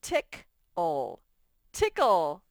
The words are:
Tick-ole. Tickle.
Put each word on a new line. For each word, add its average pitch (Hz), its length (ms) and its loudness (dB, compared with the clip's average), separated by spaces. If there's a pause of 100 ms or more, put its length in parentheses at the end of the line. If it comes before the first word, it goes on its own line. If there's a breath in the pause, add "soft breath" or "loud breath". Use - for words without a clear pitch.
Tick-ole. - 1160 -6 (520)
Tickle. 190 800 2